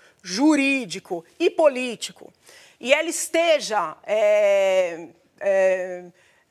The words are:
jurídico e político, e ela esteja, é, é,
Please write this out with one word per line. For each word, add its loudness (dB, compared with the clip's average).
jurídico -2
e 0
político, -2
e -2
ela 2
esteja, -2
é, 2
é, 0